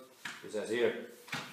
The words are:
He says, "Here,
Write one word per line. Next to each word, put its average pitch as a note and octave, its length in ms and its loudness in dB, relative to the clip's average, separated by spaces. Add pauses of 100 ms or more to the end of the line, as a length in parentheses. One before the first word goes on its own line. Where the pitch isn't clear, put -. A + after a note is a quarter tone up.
(440)
He G#2+ 60 -10
says, G2+ 200 -2
"Here, A#2 240 6 (600)